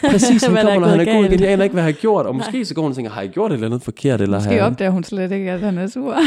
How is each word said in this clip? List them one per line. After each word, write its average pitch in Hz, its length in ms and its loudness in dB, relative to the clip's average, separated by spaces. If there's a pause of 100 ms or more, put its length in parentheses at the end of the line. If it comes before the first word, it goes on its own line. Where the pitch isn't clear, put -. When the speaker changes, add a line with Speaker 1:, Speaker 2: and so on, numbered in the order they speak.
Speaker 1:
Præcis, 240 320 4
Speaker 2:
<laughs> - 20 0
Speaker 1:
han 247 80 2
Speaker 2:
hvad 220 120 4
der 208 100 4
Speaker 1:
kommer, 175 140 2
Speaker 2:
er 170 100 4
Speaker 1:
når - 0 -
han 170 80 2
Speaker 2:
gået - 20 2
Speaker 1:
er 220 60 2
god 214 80 4
Speaker 2:
galt." 190 120 2
Speaker 1:
igen. 185 100 4
Jeg 196 100 2
aner 190 100 2
ikke, 202 100 0
hvad 175 100 0
jeg 156 100 0
har 147 60 -12
gjort. 202 260 0
Og 123 100 -4
Speaker 2:
Nej. 165 100 -6
Speaker 1:
måske 220 200 -6
så 156 80 -10
går 165 80 -4
hun 151 100 -2
og 127 40 -8
tænker, 120 160 -8
"Har 107 100 -8
jeg 98 80 -6
gjort 214 220 -4
et 147 40 -2
eller 110 120 -2
andet 120 140 -4
forkert?" 117 400 -2
Eller 98 160 0
Speaker 3:
Måske 104 120 -2
Speaker 1:
har 240 60 2
jeg 202 100 2
Speaker 3:
opdager 185 260 -2
hun 180 120 -2
slet 185 280 -6
ikke, 196 200 -6
at 180 80 -6
han 196 180 -2
er 185 100 -4
sur. 254 280 -8 (120)